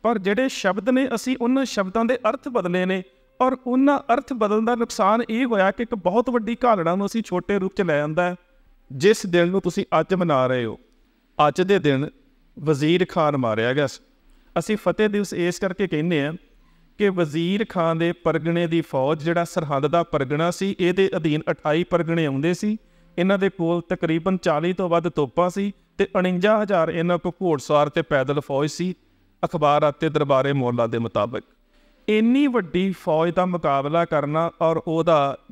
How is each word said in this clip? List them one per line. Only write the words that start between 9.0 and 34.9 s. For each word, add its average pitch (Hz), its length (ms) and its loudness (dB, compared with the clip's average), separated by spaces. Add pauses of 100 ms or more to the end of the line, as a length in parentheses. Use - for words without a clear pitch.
ਦਿਨ 175 220 4
ਨੂੰ 190 120 0
ਤੁਸੀਂ 180 240 -2 (160)
ਅੱਜ 175 140 0
ਮਨਾ 156 320 2
ਰਹੇ 123 180 0
ਹੋ, 110 140 -6 (680)
ਅੱਜ 147 140 0
ਦੇ 190 160 4
ਦਿਨ 143 300 0 (500)
ਵਜ਼ੀਰ 156 500 2
ਖਾਨ 151 280 0
ਮਾਰਿਆ 117 380 0
ਗਿਆ 143 120 0
ਸੀ। - 180 -10 (540)
ਅਸੀਂ 208 180 -2
ਫਤਿਹ 214 320 0
ਦਿਵਸ 202 260 -4
ਇਸ 175 240 -2
ਕਰਕੇ 196 280 -4
ਕਹਿੰਦੇ 160 360 -2
ਹਾਂ 147 100 -4 (680)
ਕਿ 202 100 2
ਵਜ਼ੀਰ 175 600 -2
ਖਾਨ 165 300 0
ਦੇ 170 140 0
ਪਰਗਣੇ 165 540 -2
ਦੀ 165 140 0
ਫੌਜ, 147 420 -2
ਜਿਹੜਾ 170 220 0
ਸਰਹੰਦ 147 420 -2
ਦਾ 165 160 2
ਪਰਗਣਾ 147 480 -2
ਸੀ, 190 300 -4
ਇਹਦੇ 190 360 2
ਅਧੀਨ 156 240 0 (100)
ਅਠਾਈ 156 340 0
ਪਰਗਣੇ 165 420 0
ਆਉਂਦੇ 143 280 0
ਸੀ। 214 220 -2 (420)
ਇਹਨਾਂ 190 200 2
ਦੇ 190 100 2
ਕੋਲ 170 400 -2
ਤਕਰੀਬਨ 175 480 -2
ਚਾਲੀ 170 360 0
ਤੋਂ 185 160 -4
ਵੱਧ 170 200 0
ਤੋਪਾਂ 160 420 0
ਸੀ 196 220 -4 (260)
ਤੇ 196 180 0
ਉਣੰਜਾ 185 460 2
ਹਜ਼ਾਰ 185 260 0
ਇਹਨਾਂ 170 300 0
ਕੋਲ 180 140 -4 (100)
ਘੋੜਸਵਾਰ 147 460 2
ਤੇ 165 140 -2
ਪੈਦਲ 143 380 0
ਫੌਜ 143 300 -2
ਸੀ। 175 240 -6 (500)
ਅਖਬਾਰ 151 440 2
ਅਤੇ 156 200 -2
ਦਰਬਾਰੇ 139 440 2
ਮੌਲਾ 120 340 0
ਦੇ 113 120 -4
ਮੁਤਾਬਕ 113 440 -2 (680)
ਇੰਨੀ 233 380 4
ਵੱਡੀ 190 440 0
ਫੌਜ 170 400 0
ਦਾ 180 160 0
ਮੁਕਾਬਲਾ 160 580 0
ਕਰਨਾ 156 460 -2 (100)
ਔਰ 165 260 0
ਉਹਦਾ 160 520 2 (140)